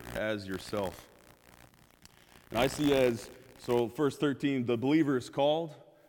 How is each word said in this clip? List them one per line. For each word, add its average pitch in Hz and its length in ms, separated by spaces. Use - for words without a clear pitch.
as 104 300
yourself." 95 600
And 104 80
I 127 80
see 143 280
as, 123 360
so 120 280
verse 135 300
thirteen, 139 480
the 120 120
believer 139 400
is 120 120
called. 151 460